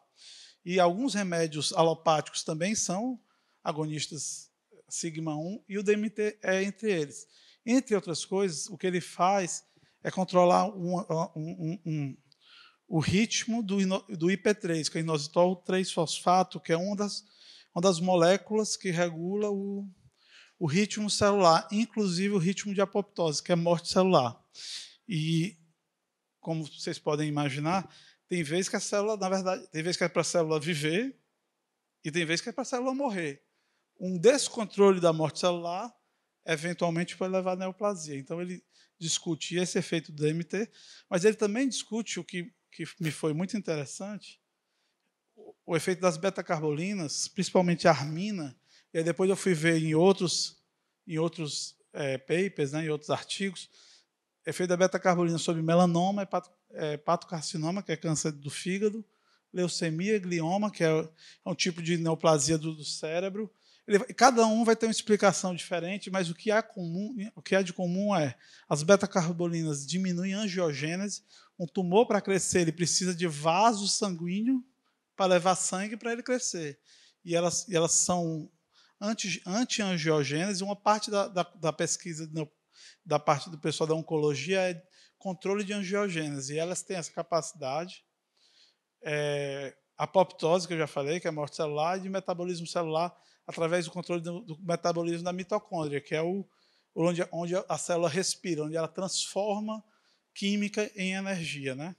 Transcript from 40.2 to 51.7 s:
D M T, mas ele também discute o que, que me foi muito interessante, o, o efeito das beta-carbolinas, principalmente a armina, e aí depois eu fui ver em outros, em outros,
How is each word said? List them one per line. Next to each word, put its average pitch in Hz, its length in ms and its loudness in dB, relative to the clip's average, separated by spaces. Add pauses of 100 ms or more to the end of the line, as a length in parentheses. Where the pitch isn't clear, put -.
D 151 80 4
M 165 140 -2
T, 196 260 -4 (400)
mas 185 160 0
ele 214 100 6
também 220 320 0
discute 214 520 -4
o 165 40 -10
que, 175 300 -8 (160)
que 156 180 -10 (120)
me 160 100 -2
foi 151 240 -2
muito 190 240 -4
interessante, 175 800 -8 (960)
o, - 200 -20 (100)
o 175 100 -2
efeito 165 240 0
das 180 160 2
beta-carbolinas, 170 1120 -2
principalmente 180 600 2
a 170 40 10
armina, 156 640 -4 (380)
e 170 60 0
aí 165 40 0
depois 170 280 2
eu 190 40 4
fui 185 200 2
ver 160 260 4
em 156 140 2
outros, 180 680 2 (440)
em 160 100 -6
outros, 160 580 -4 (180)